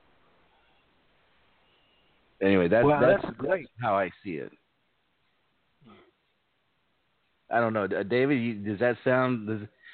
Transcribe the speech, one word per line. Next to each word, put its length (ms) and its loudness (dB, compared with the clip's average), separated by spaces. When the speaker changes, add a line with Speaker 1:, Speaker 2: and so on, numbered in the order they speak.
Speaker 1:
Anyway, 260 4
that's, 160 4
Speaker 2:
Wow, 160 4
Speaker 1:
that's, 220 4
Speaker 2:
that's 160 -10
great. 240 -4
Speaker 1:
that's 200 -14
how 140 0
I 140 -2
see 100 -10
it. 200 -10
I 100 0
don't 120 0
know, 140 0
D-, 220 -2
David. 260 2
You, 200 -2
does 260 -6
that 240 0
sound, 420 0
does, 140 -6